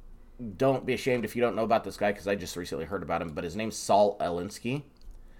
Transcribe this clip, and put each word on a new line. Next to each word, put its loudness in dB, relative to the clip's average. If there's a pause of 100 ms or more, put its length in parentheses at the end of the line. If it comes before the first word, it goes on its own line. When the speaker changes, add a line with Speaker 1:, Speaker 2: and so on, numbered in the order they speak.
(400)
Speaker 1:
heap. -8
Speaker 2:
don't 4
be 2
ashamed 2
if -4
you 2
don't 4
know 2
about 4
this -8
guy, 2
'cause -6
I 2
just -8
recently -6
heard -6
about -2
him, -6
but -6
his -6
name's -4
Saul 4
Alinsky. -4 (560)